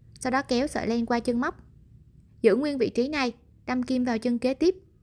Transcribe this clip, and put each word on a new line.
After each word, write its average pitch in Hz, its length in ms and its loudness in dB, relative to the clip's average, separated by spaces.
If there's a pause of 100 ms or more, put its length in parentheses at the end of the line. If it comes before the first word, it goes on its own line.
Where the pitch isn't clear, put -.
(200)
sau 254 100 -4
đó 262 120 0
kéo 262 240 0
sợi - 200 -4
len 226 200 0
qua 233 140 0
chân 240 200 -2
móc. 311 160 -4 (840)
Giữ 214 140 6
nguyên 285 220 -2
vị 208 120 0
trí 247 180 0
này, 269 240 0 (340)
đâm 254 160 -2
kim 254 220 0
vào 233 140 0
chân 240 200 0
kế 254 160 0
tiếp, 349 200 2 (280)